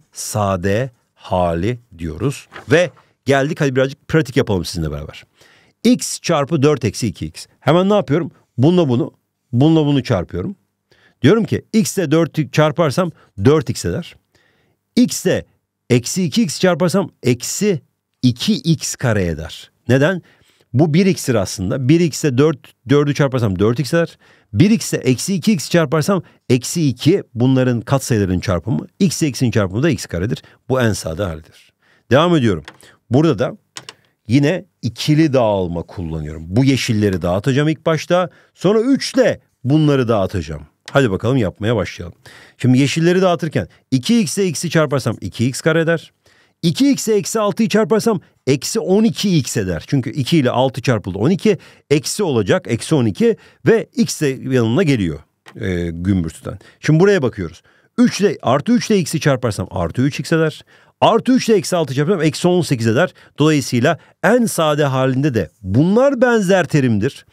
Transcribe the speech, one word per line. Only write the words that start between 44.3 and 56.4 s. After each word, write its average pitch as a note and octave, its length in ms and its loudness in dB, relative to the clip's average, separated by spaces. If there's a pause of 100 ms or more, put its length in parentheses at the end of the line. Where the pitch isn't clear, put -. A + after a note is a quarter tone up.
ile G3 100 0
x'i E3+ 220 -6
çarparsam C#3 520 0
iki A2+ 260 -4
x - 140 -6
kare E3 200 0
eder. E3 300 -4 (500)
İki C4+ 300 2
x - 160 -2
ile A3 80 2
eksi G#3 240 -2
altıyı G#3 300 0
çarparsam G#3+ 520 2 (260)
eksi C3 320 0
on F#3 240 2
iki G3 340 2
x C3+ 200 -2
eder. F#2 300 -4
Çünkü C3+ 220 -2
iki D3 280 -2
ile B2 120 2
altı B2 320 -2
çarpıldı G2+ 360 -2
on A2 120 2
iki. G3 280 2 (320)
Eksi D3+ 340 -2
olacak, C3+ 440 0
eksi B2 280 -2
on B2 100 2
iki. G#3 320 0 (280)
Ve A2 300 2
x - 260 -2
de D3+ 60 0
yanına B2 560 0
geliyor, G2 360 0 (360)
e, F2 360 -4
gümbürtüden. F2+ 680 -4 (200)